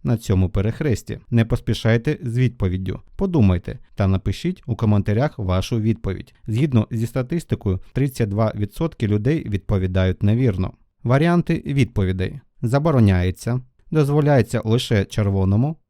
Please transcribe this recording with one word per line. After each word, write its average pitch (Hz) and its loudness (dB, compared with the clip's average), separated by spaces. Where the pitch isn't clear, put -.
на 123 0
цьому 92 2
перехресті? 110 -2
Не 113 4
поспішайте 117 0
з 120 -4
відповіддю. 95 -2
Подумайте 123 0
та 101 0
напишіть 98 -2
у 117 -4
коментарях 107 0
вашу 95 -2
відповідь. 107 -4
Згідно 120 0
зі 113 -4
статистикою, 127 -4
тридцять 127 -2
два 110 0
відсотки 113 -4
людей 107 0
відповідають 92 0
невірно. 104 2
Варіанти 165 2
відповідей. 104 -2
Забороняється. 117 2
Дозволяється 143 2
лише 110 0
червоному. 101 0